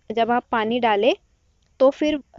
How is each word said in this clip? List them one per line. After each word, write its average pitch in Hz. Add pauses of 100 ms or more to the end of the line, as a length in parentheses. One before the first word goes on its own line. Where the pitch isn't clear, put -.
(120)
जब 226
आप 240
पानी 226
डालें 226 (640)
तो 262
फिर, 302 (240)